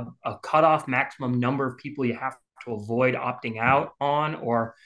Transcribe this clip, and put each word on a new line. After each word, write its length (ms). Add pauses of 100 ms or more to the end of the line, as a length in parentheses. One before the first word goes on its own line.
(240)
a, 60
a 80
cutoff 500
maximum 500
number 280
of 100
people 300
you 80
have 220 (280)
to 80
avoid 420
opting 440
out 320 (100)
on? 360
Or 380 (120)